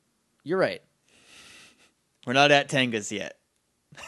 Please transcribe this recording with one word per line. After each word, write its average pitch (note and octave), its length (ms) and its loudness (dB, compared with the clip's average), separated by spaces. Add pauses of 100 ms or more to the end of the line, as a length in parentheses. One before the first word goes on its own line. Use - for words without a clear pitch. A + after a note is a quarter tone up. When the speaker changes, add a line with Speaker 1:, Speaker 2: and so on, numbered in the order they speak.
(440)
Speaker 1:
You're F3 140 -6
right. A#2 240 -2 (1400)
Speaker 2:
We're A#2+ 80 -6
not C#3+ 180 6
at C#3+ 160 4
Tenga's A#2+ 420 -2
yet. F#2 280 -10 (680)